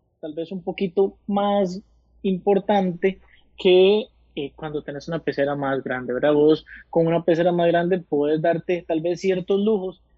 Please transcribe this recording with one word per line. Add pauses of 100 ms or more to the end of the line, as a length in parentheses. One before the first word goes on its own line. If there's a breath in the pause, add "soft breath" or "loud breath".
(200)
tal
vez
un
poquito (140)
más (420)
importante (360 soft breath)
que, (280)
eh,
cuando
tenés
una
pecera
más
grande,
¿verdad?
Vos (240 loud breath)
con
una
pecera
más
grande
podés
darte
tal
vez
ciertos
lujos (160)